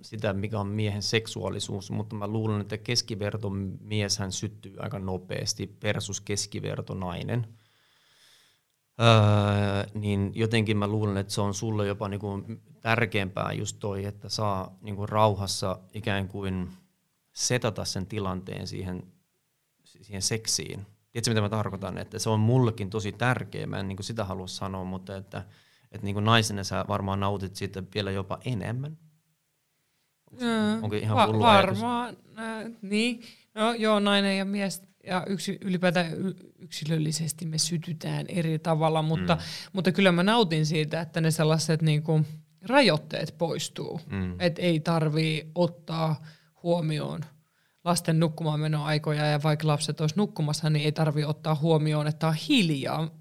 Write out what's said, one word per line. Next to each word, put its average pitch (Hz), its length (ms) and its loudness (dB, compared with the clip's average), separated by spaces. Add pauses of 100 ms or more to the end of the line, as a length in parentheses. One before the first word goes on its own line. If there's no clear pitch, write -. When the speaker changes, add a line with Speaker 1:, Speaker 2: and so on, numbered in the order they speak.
Speaker 1:
sitä, 107 320 -4
mikä 101 260 -4
on 101 80 -2
miehen 104 340 -2
seksuaalisuus, 101 880 -4
mutta 107 240 -6
mä 104 120 -6
luulen, 110 340 0
että 101 160 -6
keskivertomieshän 104 1500 -4
syttyy 104 480 -8
aika 104 200 -6
nopeasti 95 840 -6
versus 101 380 -4
keskivertonainen. 101 1300 -4 (1500)
Öö, 104 1000 6
niin 101 360 0
jotenkin 110 420 2
mä 104 100 0
luulen, 104 300 0
että 98 160 -4
se 113 80 0
on 101 120 0
sulle 107 340 -2
jopa 101 220 -4
niinku 101 340 -6 (380)
tärkeämpää 107 720 -2
just 107 260 -6
toi, 98 260 -6
että 104 240 -10
saa 98 520 -4
niinku 101 240 -8
rauhassa 101 760 2 (140)
ikään 98 340 -2
kuin 95 420 -6 (640)
setata 120 520 -2
sen 92 200 -4
tilanteen 95 640 -6
siihen, 92 360 -8 (800)
siihen - 380 -12
seksiin. 107 640 -4 (260)
Tiedätkö, 117 200 -2
mitä 110 100 4
mä 104 80 0
tarkoitan? 95 480 -4
Että 92 220 -10
se 113 100 -2
on 110 100 4
mullekin 110 500 4
tosi 101 220 -4
tärkeä, 104 560 -2
mä 101 120 -6
en 98 80 -6
niinku 98 160 -8
sitä 113 220 -4
halua 95 220 -8
sanoa, 95 360 -6
mutta 92 340 -8
että, 98 280 -12 (460)
että 104 140 -10
niinku 101 140 -2
naisena 107 440 4
sä 95 240 -4
varmaan 98 320 -2
nautit 98 360 -2
siitä 95 280 -8 (120)
vielä 98 160 -2
jopa 98 340 -6
enemmän. 127 520 -6 (1300)
Onko - 80 -20
se, 247 60 -4
Speaker 2:
Öö, 220 360 2
Speaker 1:
onko 104 140 -2
ihan 208 220 2
Speaker 2:
va-, 214 100 6
Speaker 1:
hullu 214 160 4
ajatus? 196 260 8 (120)
Speaker 2:
varmaan, 240 360 -2 (220)
öö, 220 300 -8 (120)
niin. 226 400 0 (340)
No 220 180 2
joo, 220 260 4
nainen 202 380 4
ja 196 80 0
mies 196 380 -4 (240)
ja 185 220 -2
yksi-, 196 320 -4
ylipäätään 175 520 2
y-, 180 220 -4 (240)
yksilöllisesti 156 840 -2
me 156 120 -4
sytytään 156 720 -4
eri 160 320 -2
tavalla, 160 420 2
mutta, 160 340 2
Speaker 1:
Mm. 165 60 -6 (320)
Speaker 2:
mutta 190 180 2
kyllä 190 200 6
mä 175 120 4
nautin 190 420 4
siitä, 156 360 0
että 165 200 -4
ne 160 100 4
sellaiset 156 500 2
niinku 156 400 4 (400)
rajoitteet 196 760 2
poistuu. - 640 -4 (100)
Speaker 1:
Mm. 92 300 -2
Speaker 2:
Et 175 180 0
ei 170 200 4
tarvii 156 760 0
ottaa 160 640 0 (420)
huomioon 156 580 0 (640)
lasten 170 360 2
nukkumaanmenoaikoja, 151 1040 0
ja 151 180 2
vaikka 156 240 2
lapset 151 340 0
ois 151 140 2
nukkumassa, 160 540 0
niin 147 160 2
ei 151 60 4
tarvii 151 340 2
ottaa 156 300 0
huomioon, 151 520 2
että 156 200 0
on 160 60 2
hiljaa. 156 680 2
Mun 160 200 -4